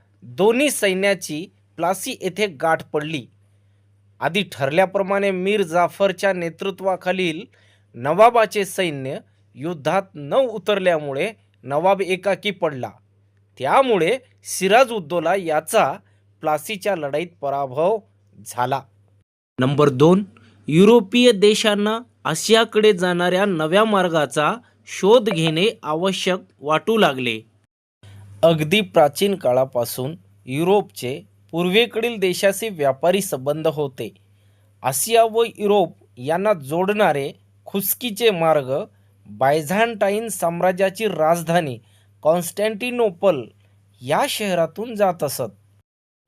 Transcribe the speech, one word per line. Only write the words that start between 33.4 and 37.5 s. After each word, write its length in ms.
होते. 460
आशिया 400
व 200
युरोप 380
यांना 360
जोडणारे 800